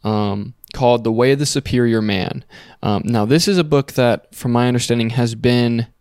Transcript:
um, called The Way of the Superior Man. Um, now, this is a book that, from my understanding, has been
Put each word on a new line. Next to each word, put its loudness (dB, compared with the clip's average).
um, -2
called 2
The 0
Way 2
of 0
the -2
Superior 0
Man. -4
Um, 0
now, 0
this 2
is 2
a 2
book 0
that, 0
from -4
my 2
understanding, 0
has -2
been 0